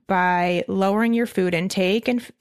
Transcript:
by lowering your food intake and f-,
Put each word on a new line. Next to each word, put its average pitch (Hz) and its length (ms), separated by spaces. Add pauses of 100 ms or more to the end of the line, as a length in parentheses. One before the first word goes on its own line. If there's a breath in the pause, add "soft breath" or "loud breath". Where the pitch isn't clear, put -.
by 180 640
lowering 196 440
your 233 140
food 185 260
intake 185 540
and 247 140
f-, - 100 (100)